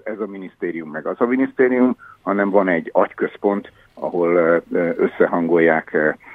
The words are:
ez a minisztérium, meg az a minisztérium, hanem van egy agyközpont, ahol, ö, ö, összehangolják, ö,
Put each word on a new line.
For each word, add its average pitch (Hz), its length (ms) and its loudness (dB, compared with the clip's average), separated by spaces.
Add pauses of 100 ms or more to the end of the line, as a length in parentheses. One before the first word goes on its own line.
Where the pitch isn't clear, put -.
ez 104 160 -10
a 107 80 -6
minisztérium, 87 600 -10
meg 76 160 -10
az 92 120 -4
a 120 80 0
minisztérium, 127 720 0 (240)
hanem 98 280 -2
van 95 200 2
egy 82 240 -2
agyközpont, 101 800 -2 (220)
ahol, 85 420 -2
ö, 85 220 4 (140)
ö, 85 260 -2
összehangolják, 82 960 2
ö, 78 160 2 (260)